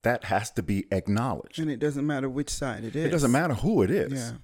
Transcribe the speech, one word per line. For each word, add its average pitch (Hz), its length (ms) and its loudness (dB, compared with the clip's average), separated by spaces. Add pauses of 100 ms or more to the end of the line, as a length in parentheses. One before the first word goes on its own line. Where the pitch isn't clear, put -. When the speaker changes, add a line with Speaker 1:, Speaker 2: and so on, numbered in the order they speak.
Speaker 1:
That 117 220 0
has 101 260 -2
to 104 120 -4
be 95 280 0
acknowledged. 101 680 -2
Speaker 2:
And 156 100 -2
it 123 100 -4
doesn't 143 280 0
matter 135 220 -2
which 139 200 -4
side 117 360 -4
it 107 100 -8
is. 156 100 -2
Speaker 1:
It 147 40 2
doesn't 143 220 4
matter 151 240 2
who 147 260 4
it 92 100 4
is. 139 220 0
Speaker 2:
Yeah. 120 180 -6 (120)